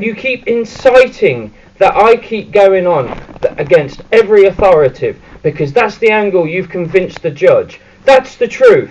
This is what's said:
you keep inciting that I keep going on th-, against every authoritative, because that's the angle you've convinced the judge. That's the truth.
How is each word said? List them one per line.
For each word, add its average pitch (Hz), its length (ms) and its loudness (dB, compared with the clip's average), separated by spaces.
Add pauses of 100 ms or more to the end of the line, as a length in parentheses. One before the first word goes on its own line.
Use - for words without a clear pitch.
you 220 120 -6
keep 254 320 -8
inciting 233 1040 0 (240)
that - 180 0
I 226 220 4
keep 220 340 -10
going 196 340 2
on 160 220 0 (340)
th-, - 160 -4
against 147 540 -2
every 214 340 4
authoritative, 156 760 0 (220)
because 147 320 -6
that's 226 240 -2
the 220 140 0
angle 202 360 0
you've 175 220 -8
convinced 175 520 -4
the 170 100 -4
judge. 139 480 -2 (260)
That's 262 300 2
the 240 120 -4
truth. 208 420 2